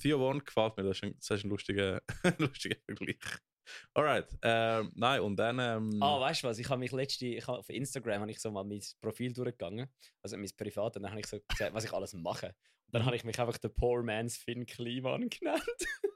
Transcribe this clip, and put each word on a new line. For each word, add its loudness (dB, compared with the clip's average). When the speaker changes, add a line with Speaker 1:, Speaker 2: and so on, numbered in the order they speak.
Speaker 1:
Theo 4
Von 2
gefällt 4
mir, 0
das 2
ist -6
ein, -4
das -8
ist 0
ein -2
lustiger, 0
<laughs> 2
lustiger 0
Vergleich. -4
Alright, 4
ähm, 4
nein, 4
und 2
dann, 2
ähm, 0
Speaker 2:
Ah, 6
weißt 2
du 2
was? 0
Ich -4
hab 2
mich -2
letzte, -2
ich -4
hab, -2
auf -14
Instagram -2
hab -4
ich -8
so -2
mal -2
mein -4
Profil -2
durchgegangen, -4
also -8
mein -6
Privat, -2
und -6
dann -4
hab -6
ich -6
so -8
gesagt, 0
was 0
ich -6
alles -2
mache. -4
Und -12
dann 4
Speaker 1:
Mhm. 4
Speaker 2:
hab 4
ich -2
mich -2
einfach 0
der -4
Poor 2
Man's 0
Finn -6
Kliman -2
<laughs> -2
genannt. -2